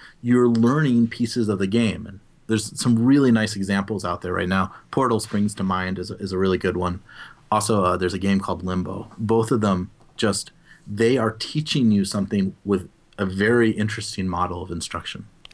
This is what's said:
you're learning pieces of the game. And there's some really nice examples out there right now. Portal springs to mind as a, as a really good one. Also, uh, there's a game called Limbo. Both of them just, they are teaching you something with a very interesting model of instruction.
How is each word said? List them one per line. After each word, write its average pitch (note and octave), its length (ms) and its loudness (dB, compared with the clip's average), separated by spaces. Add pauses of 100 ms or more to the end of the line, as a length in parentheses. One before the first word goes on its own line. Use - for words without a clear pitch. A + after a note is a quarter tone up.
(220)
you're B2 260 4
learning A#2+ 600 4
pieces A#2 420 -2
of G2 80 0
the F#2+ 80 0
game. A2+ 400 0
And G2 140 -16 (260)
there's - 340 -2
some A#2 240 2
really C3+ 260 6
nice G#2+ 240 2
examples G2 480 -2
out F2 200 -4
there F2+ 100 -4
right F2+ 160 -2
now. F#2+ 240 0 (180)
Portal A#2+ 300 0
springs G#2 360 -2
to G2+ 60 -6
mind F#2 360 -2
as F2+ 120 -8
a, F2+ 120 -12
as G2 100 -6
a F#2 60 -2
really F#2+ 180 2
good F2+ 180 -2
one. F2+ 280 -4 (480)
Also, G#2 340 2
uh, F2+ 140 2
there's F2+ 160 -2
a F#2+ 40 -4
game G2 220 2
called F#2 240 -6
Limbo. F#2 540 -6
Both A2+ 320 2
of A#2+ 100 2
them F#2+ 300 0 (260)
just, - 360 -2 (340)
they A2+ 320 2
are A2+ 140 0
teaching D3+ 580 0
you G2+ 160 4
something G2 580 -2
with F#2+ 240 0 (300)
a G2 80 -2
very G#2+ 460 2
interesting G#2 540 -4
model F2 360 -4
of F2+ 80 -10
instruction. E2+ 560 -10 (280)